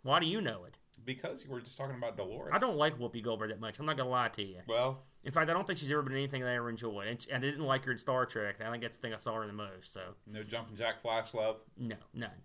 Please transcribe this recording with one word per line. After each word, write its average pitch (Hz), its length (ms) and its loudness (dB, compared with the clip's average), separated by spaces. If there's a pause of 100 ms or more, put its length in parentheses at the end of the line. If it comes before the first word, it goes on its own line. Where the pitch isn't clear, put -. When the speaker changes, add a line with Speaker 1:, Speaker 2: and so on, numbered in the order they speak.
Speaker 1:
Why 143 160 6
do 165 80 4
you 202 120 2
know 110 260 -2
it? - 120 -18 (260)
Speaker 2:
Because 131 400 -6
you 139 80 -16
were 123 80 -4
just - 180 -12
talking 135 180 -4
about 117 200 -2
Dolores. 104 380 -2
Speaker 1:
I - 60 6
don't 220 180 4
like 151 220 6
Whoopi 117 240 -2
Goldberg 110 260 0
that 107 100 -4
much. 110 200 -6
I'm 147 80 -4
not 147 100 2
gonna 127 120 2
lie 123 200 4
to 107 140 -4
you. 92 240 -6
Speaker 2:
Well. 127 360 2 (200)
Speaker 1:
In 131 100 -4
fact, 160 160 4
I 165 40 4
don't 190 140 2
think 170 120 0
she's 143 120 -2
ever 151 120 4
been 131 100 -2
in 135 60 0
anything 139 240 -2
that 123 80 2
I 123 40 2
ever 120 140 0
enjoyed. 107 380 -4
And 120 280 -4
I 127 40 2
didn't 143 260 0
like 131 200 4
her 127 60 0
in 117 60 2
Star 127 280 4
Trek. 104 380 -2
I 110 60 -2
think 117 140 -4
that's 117 140 -6
the - 40 -10
thing 113 120 -4
I 107 40 -4
saw 113 180 -2
her 110 120 -2
the 104 40 -6
most. 98 400 -8
So. 95 100 -8 (260)
Speaker 2:
No 107 160 -8
Jumpin' 113 340 -6
Jack 113 240 0
Flash 113 320 0
love? 110 240 2 (200)
Speaker 1:
No, 113 180 -4 (180)
none. 113 160 -4 (160)